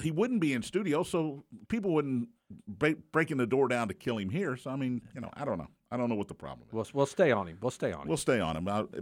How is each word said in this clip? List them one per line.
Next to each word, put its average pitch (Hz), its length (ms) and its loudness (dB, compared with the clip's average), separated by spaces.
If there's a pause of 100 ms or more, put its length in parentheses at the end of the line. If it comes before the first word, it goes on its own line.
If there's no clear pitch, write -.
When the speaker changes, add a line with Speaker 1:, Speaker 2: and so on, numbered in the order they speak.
Speaker 1:
he 160 100 0
wouldn't 220 300 2
be 147 120 4
in 120 80 0
studio, 175 420 0
so 156 400 -2 (260)
people 202 240 0
wouldn't 131 360 2 (380)
break, 123 440 0
breaking 156 260 2
the 120 100 2
door 131 200 4
down 120 200 0
to 110 60 -4
kill 117 240 -4
him 95 120 -4
here. 156 280 -2
So, - 140 -10
I 131 40 -4
mean, 127 260 -2 (140)
you 127 60 -10
know, 104 120 -10
I 143 120 -10
don't 110 120 -2
know. 76 120 -8 (240)
I 120 40 -2
don't 123 120 0
know 113 60 2
what 101 120 0
the - 60 -10
problem - 340 -14
is. - 60 -14
Speaker 2:
We'll, 110 180 -2
we'll 139 140 4
stay 160 260 4
on 98 160 2
him. 85 140 -12
We'll 120 80 0
stay 127 220 -2
on 76 100 -6
him. - 60 -10
Speaker 1:
We'll 156 100 0
stay 131 220 2
on 80 180 0
him. 90 100 -2
Uh, 104 160 0 (180)